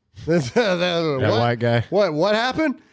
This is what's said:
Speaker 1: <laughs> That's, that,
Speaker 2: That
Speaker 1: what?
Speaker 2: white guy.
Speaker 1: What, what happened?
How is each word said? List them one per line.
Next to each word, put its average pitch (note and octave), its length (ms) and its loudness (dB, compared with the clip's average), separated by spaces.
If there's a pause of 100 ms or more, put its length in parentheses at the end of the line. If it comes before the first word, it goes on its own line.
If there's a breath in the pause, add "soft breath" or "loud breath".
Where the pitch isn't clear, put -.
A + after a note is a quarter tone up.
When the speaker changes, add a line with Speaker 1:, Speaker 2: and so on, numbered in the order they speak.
Speaker 1:
<laughs> - 220 -14
That's, D3+ 240 0
that, G#3+ 240 0
Speaker 2:
That E3+ 460 -2 (100)
Speaker 1:
what? - 80 2
Speaker 2:
white A#2+ 200 0
guy. A#2 300 0
Speaker 1:
What, F#3+ 240 2
what F#3 220 0
happened? C4 440 -2 (140)